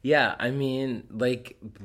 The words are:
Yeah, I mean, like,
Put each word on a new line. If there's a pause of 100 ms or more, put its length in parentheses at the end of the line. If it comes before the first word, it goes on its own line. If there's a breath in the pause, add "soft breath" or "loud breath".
Yeah,
I
mean,
like, (260)